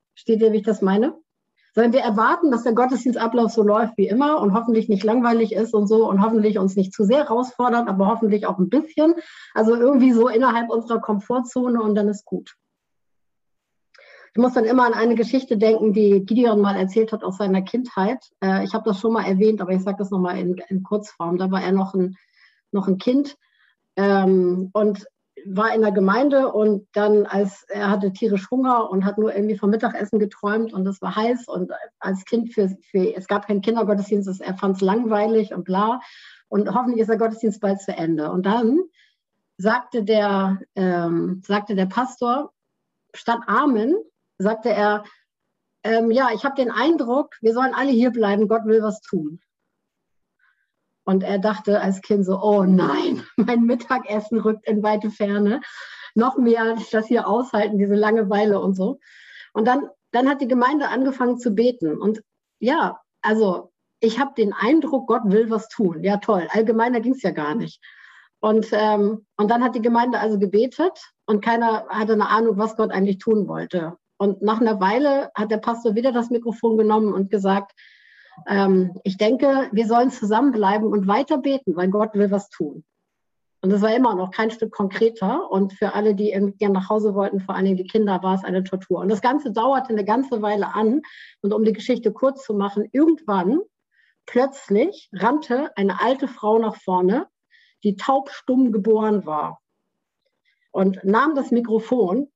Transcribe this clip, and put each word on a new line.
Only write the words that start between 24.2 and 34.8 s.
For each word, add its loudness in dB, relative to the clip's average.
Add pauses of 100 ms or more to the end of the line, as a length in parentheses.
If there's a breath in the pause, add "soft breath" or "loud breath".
und 0 (400)
war 0
in 2
der 2
Gemeinde 2
und 0
dann, 4
als -2
er -4
hatte 0
tierisch -2
Hunger 0
und 0
hat -2
nur 0
irgendwie -2
vom 0
Mittagessen -2
geträumt -2
und -4
es -6
war -6
heiß -2
und -6 (280)
als -6
Kind -4
für, 0 (200)
für, 0
es -12
gab -4
keinen -2
Kindergottesdienst, -2
es, -8
er -8
fand's -2